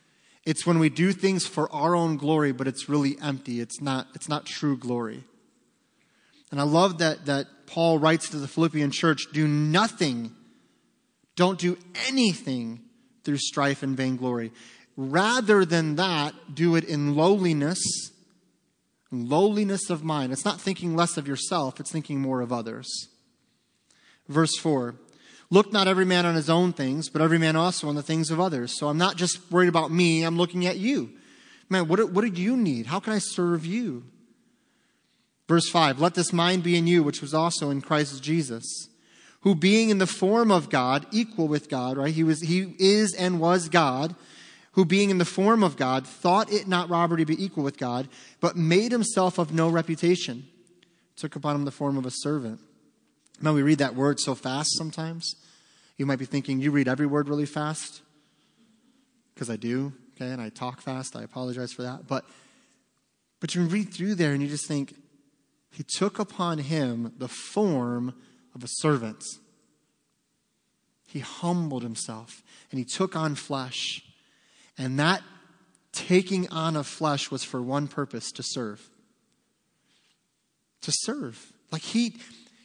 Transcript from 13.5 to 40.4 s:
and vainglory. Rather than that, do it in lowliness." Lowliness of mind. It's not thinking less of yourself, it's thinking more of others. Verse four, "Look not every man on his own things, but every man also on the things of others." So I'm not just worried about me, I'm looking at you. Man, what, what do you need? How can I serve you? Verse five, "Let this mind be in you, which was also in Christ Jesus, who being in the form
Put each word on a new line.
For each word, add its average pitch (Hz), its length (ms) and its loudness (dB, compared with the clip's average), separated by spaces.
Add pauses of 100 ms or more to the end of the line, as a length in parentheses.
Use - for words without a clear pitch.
and 135 140 -2
vainglory. 123 560 -2 (440)
Rather 196 680 4
than 160 320 2
that, 156 580 -2
do 165 220 4
it 165 80 2
in 147 300 0
lowliness." 170 680 4 (1300)
Lowliness 196 800 0
of 156 120 -4
mind. 147 300 -2
It's - 120 -6
not 202 160 -2
thinking 175 360 -4
less 170 200 2
of 139 120 -6
yourself, 139 500 -4
it's - 120 -12
thinking 147 300 -6
more 131 200 -2
of 120 120 -4
others. 117 360 -8 (1400)
Verse 151 280 2
four, 127 400 -2 (540)
"Look 202 220 4
not 196 140 4
every 190 180 4
man 180 220 4
on 170 80 2
his 156 160 0
own 175 220 4
things, 147 360 -4
but 156 140 0
every 165 160 4
man 160 160 4
also 165 340 0
on 147 60 -2
the 147 80 -4
things 160 280 0
of 165 100 -2
others." 143 360 -2
So 147 120 -2
I'm 147 100 0
not 180 180 2
just 170 220 -2 (140)
worried 180 160 6
about 160 240 2
me, 165 320 4
I'm 165 120 0
looking 175 300 0
at 185 120 -2
you. 196 340 -2 (560)
Man, 185 180 2
what, 190 240 2
what 190 120 2
do 180 200 -2
you 233 140 0
need? 139 300 0
How 165 120 -4
can 220 140 -4
I 214 60 0
serve 175 460 -2
you? 170 400 -6 (1400)
Verse 165 220 4
five, 147 320 4
"Let 170 140 4
this 175 180 0
mind 175 320 2
be 170 120 2
in 170 120 2
you, 170 160 6
which 143 180 -4
was 143 100 -8
also 156 380 0
in 139 100 -2
Christ 139 400 -2
Jesus, 135 680 -4 (540)
who 196 120 6
being 208 340 6
in 202 100 4
the 190 100 2
form 220 420 2